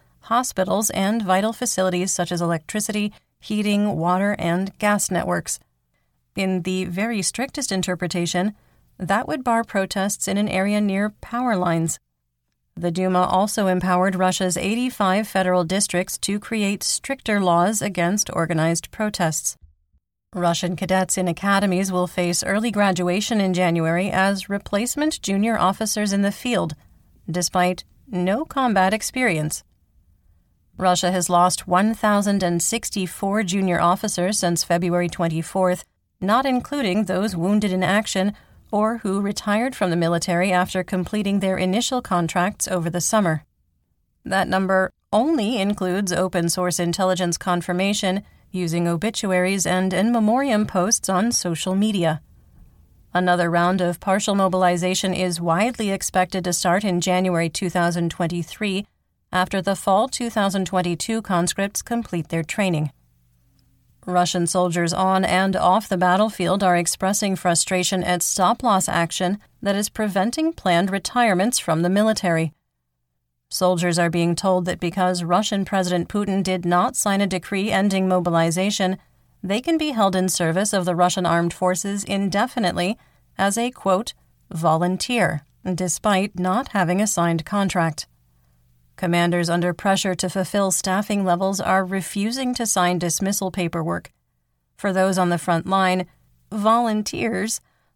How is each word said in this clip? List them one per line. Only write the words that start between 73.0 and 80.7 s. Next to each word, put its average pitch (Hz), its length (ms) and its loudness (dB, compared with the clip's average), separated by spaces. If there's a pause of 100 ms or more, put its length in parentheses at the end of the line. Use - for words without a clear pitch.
Soldiers 175 500 2
are 170 100 2
being 170 260 2
told 185 300 2
that 180 140 -4
because 180 440 0
Russian 196 400 0
President 180 440 0
Putin 202 340 -2
did 185 240 -2
not 180 300 2
sign 202 260 0
a 202 60 2
decree 190 420 -2
ending 190 380 2
mobilization, 185 880 2 (460)
they 202 180 -2
can 330 160 0
be 302 140 -2
held 196 240 2
in 185 140 2
service 175 440 0